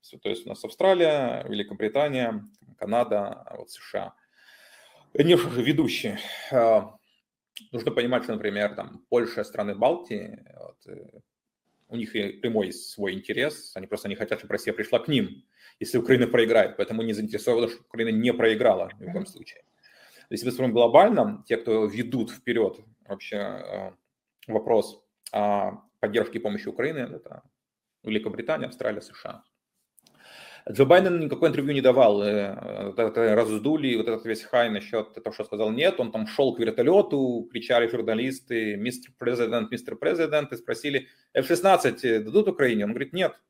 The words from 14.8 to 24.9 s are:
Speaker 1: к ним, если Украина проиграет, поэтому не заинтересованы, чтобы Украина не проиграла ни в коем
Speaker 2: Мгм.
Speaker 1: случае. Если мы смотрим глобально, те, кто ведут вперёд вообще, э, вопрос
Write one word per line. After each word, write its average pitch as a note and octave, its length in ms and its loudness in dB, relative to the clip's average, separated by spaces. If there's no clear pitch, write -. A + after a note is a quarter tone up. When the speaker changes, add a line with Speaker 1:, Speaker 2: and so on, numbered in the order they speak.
Speaker 1:
к - 100 -4
ним, A#2+ 360 -2
если - 180 -4
Украина A#2+ 280 4
проиграет, A2+ 500 4
поэтому A2 260 -4
не A2+ 120 -2
заинтересованы, A2 540 0
чтобы - 200 -12
Украина A#2 260 -4
не A#2 200 2
проиграла A2 560 2
ни - 60 -14
в F2 60 -10
коем - 100 -6
Speaker 2:
Мгм. - 40 -8
Speaker 1:
случае. - 380 -20
Если A2+ 180 -6
мы B2 60 -2
смотрим B2+ 220 0
глобально, A#2+ 720 6
те, A#2 80 0
кто A2 300 0
ведут A2+ 440 -4
вперёд A2+ 500 -2
вообще, G2+ 280 -10
э, G2 560 -8
вопрос A2 540 0